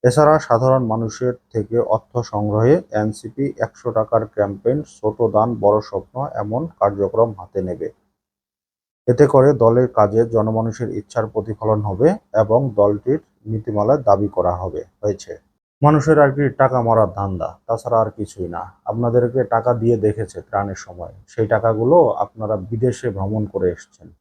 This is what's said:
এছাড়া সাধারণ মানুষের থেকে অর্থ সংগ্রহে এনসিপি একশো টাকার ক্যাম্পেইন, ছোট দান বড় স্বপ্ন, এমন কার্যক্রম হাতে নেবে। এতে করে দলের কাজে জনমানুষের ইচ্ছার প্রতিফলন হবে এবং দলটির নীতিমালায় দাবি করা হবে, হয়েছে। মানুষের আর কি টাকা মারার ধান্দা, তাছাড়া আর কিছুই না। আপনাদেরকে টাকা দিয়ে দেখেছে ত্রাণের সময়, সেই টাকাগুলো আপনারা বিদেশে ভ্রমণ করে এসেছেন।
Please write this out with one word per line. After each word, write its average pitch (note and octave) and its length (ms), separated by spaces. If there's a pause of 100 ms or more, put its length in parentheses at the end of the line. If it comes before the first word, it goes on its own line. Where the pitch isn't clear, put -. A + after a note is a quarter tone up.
এছাড়া D3+ 360
সাধারণ C3 480
মানুষের A2+ 460 (200)
থেকে A2+ 260
অর্থ - 400
সংগ্রহে A2 640 (100)
এনসিপি A2 680
একশো - 320
টাকার A2 360
ক্যাম্পেইন, G#2 560
ছোট G#2+ 400
দান A2 380
বড় G#2 200
স্বপ্ন, A2+ 540
এমন A2 320
কার্যক্রম G2+ 720
হাতে F#2 240
নেবে। F2+ 280 (1160)
এতে B2 200
করে C#3 260
দলের A#2 360
কাজে A2 360
জনমানুষের A2+ 680
ইচ্ছার G#2+ 360
প্রতিফলন G#2+ 540
হবে G#2 340 (180)
এবং A2 420
দলটির G#2 440 (280)
নীতিমালায় G#2+ 520
দাবি G#2 300
করা F2+ 280
হবে, F2+ 280 (180)
হয়েছে। - 340 (460)
মানুষের D3+ 380
আর C#3 120
কি C#3 180
টাকা B2+ 320
মারার A2+ 320
ধান্দা, G2 520
তাছাড়া A2+ 340
আর A2 100
কিছুই G2+ 380
না। F2 240 (120)
আপনাদেরকে A#2+ 600
টাকা A#2 300
দিয়ে A#2 220
দেখেছে G#2 440
ত্রাণের G2 340
সময়, F2 380 (160)
সেই A2+ 180
টাকাগুলো A#2 640
আপনারা G#2+ 480
বিদেশে A2+ 540
ভ্রমণ G2+ 360
করে F#2+ 240
এসেছেন। - 380 (120)